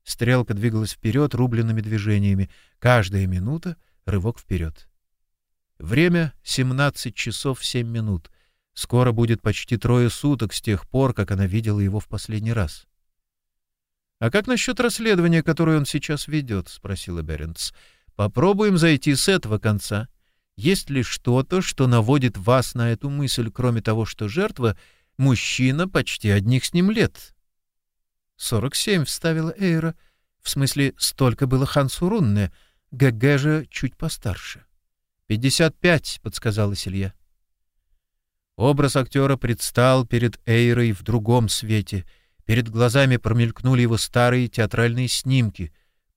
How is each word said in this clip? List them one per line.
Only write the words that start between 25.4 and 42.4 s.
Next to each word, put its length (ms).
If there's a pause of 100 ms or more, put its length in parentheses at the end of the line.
почти 420
одних 360
с 80
ним 180
лет?» 440 (1000)
«Сорок 400
семь», — 300
вставила 520
Эйра. 380 (460)
«В 80
смысле, 480
столько 500
было 180
Хансу 440
Рунне. 420 (400)
Г 200
Г 260
же 320
чуть 260
постарше». 680 (640)
«Пятьдесят 500
пять», — 460
подсказала 520
Селье. 380 (1400)
Образ 380
актёра 420
предстал 680
перед 420
Эйрой 440
в 120
другом 460
свете. 560 (400)